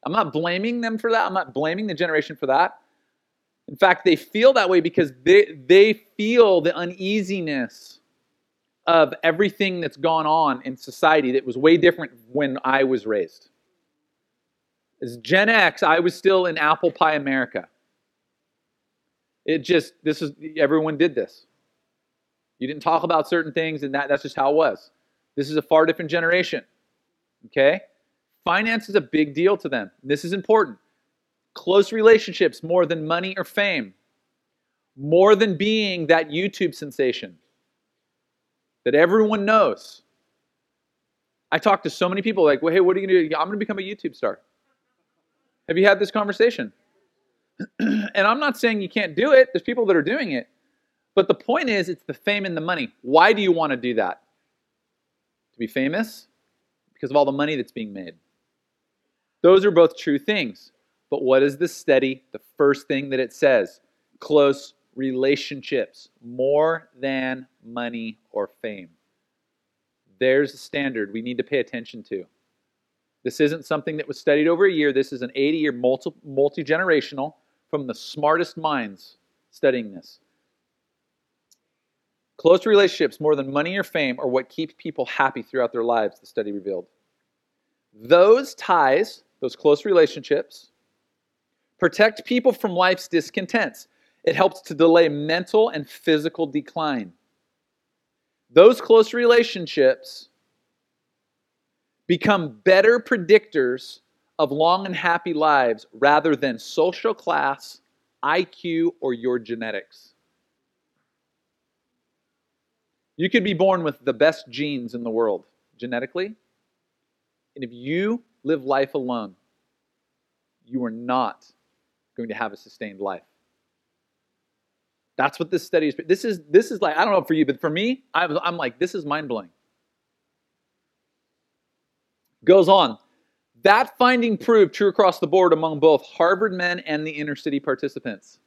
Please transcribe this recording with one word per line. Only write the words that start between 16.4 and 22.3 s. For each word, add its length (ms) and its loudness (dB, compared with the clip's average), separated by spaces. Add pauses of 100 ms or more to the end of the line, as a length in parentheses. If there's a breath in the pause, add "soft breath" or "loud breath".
in 120 -4
apple 340 0
pie 240 0
America. 520 -4 (1800)
It 140 -2
just, 340 -2 (100)
this 180 -4
is, 120 -8 (240)
everyone 400 0
did 180 0
this. 320 -8 (1120)